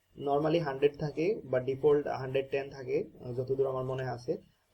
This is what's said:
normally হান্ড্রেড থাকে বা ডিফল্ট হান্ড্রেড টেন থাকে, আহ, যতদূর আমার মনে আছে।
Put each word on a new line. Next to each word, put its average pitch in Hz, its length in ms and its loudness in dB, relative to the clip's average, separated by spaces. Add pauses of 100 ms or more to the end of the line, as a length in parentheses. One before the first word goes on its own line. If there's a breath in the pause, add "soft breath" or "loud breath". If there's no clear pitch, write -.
(200)
normally 151 440 2
হান্ড্রেড 143 360 2
থাকে 156 460 0
বা 127 140 2
ডিফল্ট 135 480 2
হান্ড্রেড 131 440 -2
টেন 139 180 -2
থাকে, 139 340 -4 (160)
আহ, 123 140 -8
যতদূর 131 340 0
আমার 131 180 -2
মনে 131 240 -4
আছে। 127 280 -4 (360 soft breath)